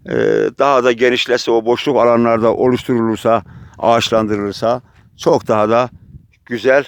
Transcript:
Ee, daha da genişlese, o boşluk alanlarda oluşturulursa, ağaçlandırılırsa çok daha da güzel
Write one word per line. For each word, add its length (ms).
Ee, 60
daha 260
da 80
genişlese, 580
o 140
boşluk 320
alanlarda 580
oluşturulursa, 880
ağaçlandırılırsa 1040
çok 320
daha 200
da 220
güzel 420